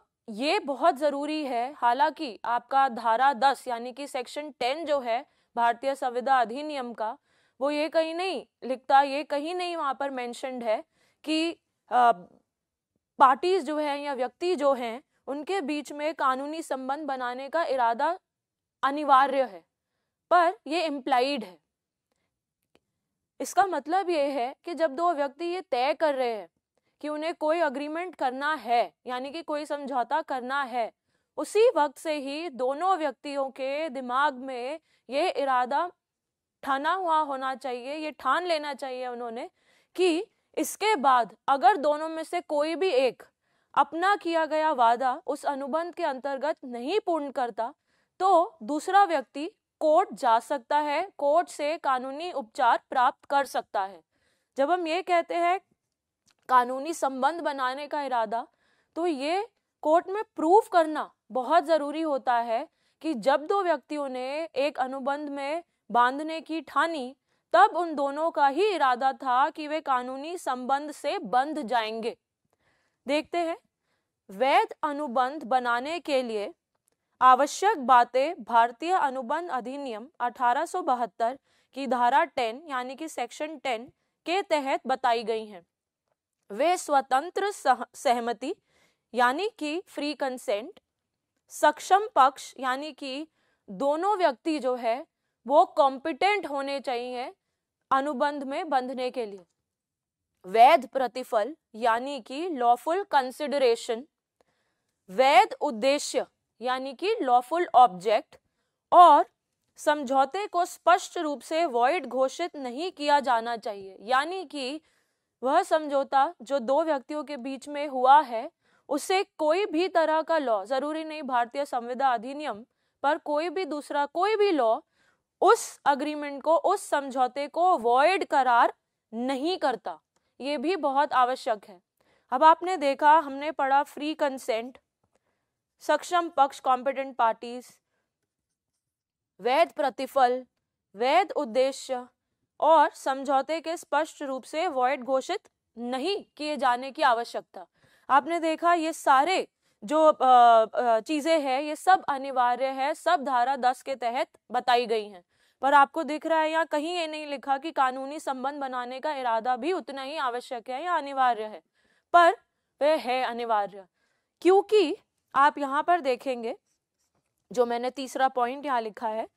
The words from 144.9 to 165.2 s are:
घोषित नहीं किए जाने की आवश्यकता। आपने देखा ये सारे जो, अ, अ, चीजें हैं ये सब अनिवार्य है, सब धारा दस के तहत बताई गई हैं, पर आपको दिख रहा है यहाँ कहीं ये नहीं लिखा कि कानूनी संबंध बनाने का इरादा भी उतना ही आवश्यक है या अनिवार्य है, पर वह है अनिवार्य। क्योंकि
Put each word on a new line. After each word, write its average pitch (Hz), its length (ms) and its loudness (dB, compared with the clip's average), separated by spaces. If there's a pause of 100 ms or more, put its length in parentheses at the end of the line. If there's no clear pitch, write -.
घोषित 262 440 -4 (300)
नहीं 262 460 -4 (120)
किए 302 200 -6
जाने 254 340 0
की 311 120 -6
आवश्यकता। 226 640 -2 (440)
आपने 285 300 2
देखा 330 340 2
ये 320 180 0
सारे 294 560 2 (360)
जो, 302 220 4
अ, 302 180 4
अ, 233 760 6
चीजें 311 400 0
हैं 269 220 -2
ये 302 140 -6
सब 370 320 4
अनिवार्य 262 580 0
है, 269 280 -2
सब 320 300 0
धारा 254 320 0
दस 247 260 0
के 269 140 -8
तहत 247 320 -4 (220)
बताई 247 360 2
गई 214 220 -2
हैं, 185 160 -20 (380)
पर 277 120 4
आपको 285 280 6
दिख 302 240 -4
रहा 320 140 2
है 311 100 2
यहाँ 320 160 0
कहीं 311 280 -4
ये 339 120 -4
नहीं 311 200 -10
लिखा 277 320 -4
कि 302 140 -10
कानूनी 269 480 -2
संबंध 269 400 -6
बनाने 254 400 -8
का 302 140 -4
इरादा 247 420 -2
भी 285 160 -4
उतना 277 300 -8
ही 277 140 -10
आवश्यक 247 540 -6
है 269 140 -8
या 359 120 -2
अनिवार्य 262 480 0
है, 214 180 -14 (500)
पर 349 200 8 (500)
वह 302 140 4
है 254 280 -2
अनिवार्य। 208 640 -4 (540)
क्योंकि 403 560 4 (380)